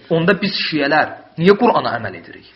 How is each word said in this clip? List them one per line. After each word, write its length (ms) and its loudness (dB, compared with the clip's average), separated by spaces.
onda 280 2
biz 220 -4
şiələr 560 0
niyə 220 4
Qur'ana 400 0
əməl 220 -10
edirik? 380 -20